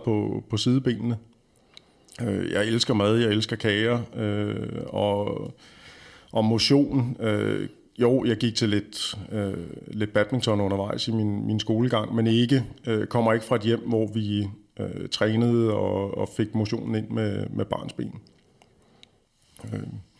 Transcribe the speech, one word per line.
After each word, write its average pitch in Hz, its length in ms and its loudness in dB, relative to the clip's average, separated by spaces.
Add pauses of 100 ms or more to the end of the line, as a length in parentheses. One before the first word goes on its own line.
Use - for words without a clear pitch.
på, 107 440 0
på 110 80 0
sidebenene. 120 600 0 (1040)
Øh, 95 300 -2
jeg 98 160 0
elsker 117 260 0
mad, 107 240 4
jeg 117 120 4
elsker 107 260 0
kager, 113 440 2 (160)
øh, 104 400 -2 (320)
og, 104 680 -2 (800)
og 113 140 2
motion... 123 760 2
Øh, 104 460 0 (320)
jo, 120 260 4
jeg 113 120 2
gik 110 180 0
til 113 140 2
lidt, - 460 -2 (160)
øh, 101 220 -2 (340)
lidt 107 260 -4
badminton 107 480 2
undervejs 98 460 -2
i 117 40 -2
min, 107 360 0
min 107 120 0
skolegang, 113 560 0
men 113 120 4
ikke, 120 360 4 (240)
øh, 110 200 0
kommer 113 260 4
ikke 117 120 0
fra 127 100 2
et 110 60 2
hjem, 113 280 0
hvor 110 240 2
vi, 104 340 0 (320)
øh, 95 320 -6
trænede 113 640 2
og, 98 440 -2
og 101 200 -2
fik 110 180 0
motionen 113 400 -2
ind 107 140 -4
med, 104 400 -2
med 101 160 -4
barnsben. - 480 -6 (1600)
Øh, 101 60 -4 (400)